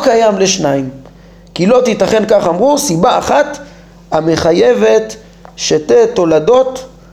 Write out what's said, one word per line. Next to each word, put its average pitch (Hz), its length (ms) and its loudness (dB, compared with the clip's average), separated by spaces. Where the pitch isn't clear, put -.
קיים 226 340 2
לשניים. 143 520 -2
כי 165 120 -2
לא 247 200 2
תיתכן, 214 420 0
כך 190 200 2
אמרו, 226 300 0
סיבה 185 400 -2
אחת - 400 -2
המחייבת 185 1040 0
שתי 220 580 0
תולדות 190 720 0